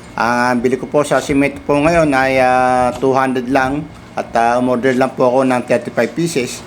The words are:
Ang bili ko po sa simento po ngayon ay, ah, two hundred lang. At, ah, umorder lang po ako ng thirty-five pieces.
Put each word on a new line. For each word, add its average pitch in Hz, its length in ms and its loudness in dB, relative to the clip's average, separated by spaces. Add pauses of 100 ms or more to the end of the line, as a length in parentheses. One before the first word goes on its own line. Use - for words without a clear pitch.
(120)
Ang 120 480 0
bili 123 160 0
ko - 80 -8
po 147 160 0
sa 139 160 0
simento 139 480 0
po 147 80 0
ngayon 156 400 2
ay, 131 240 2
ah, 127 640 2
two 135 160 2
hundred 131 320 -2
lang. 135 320 0 (320)
At, - 240 -8
ah, 120 240 2
umorder 127 320 0
lang 127 240 2
po 139 80 2
ako 127 160 2
ng 127 240 0
thirty-five 120 480 -2
pieces. 156 540 -4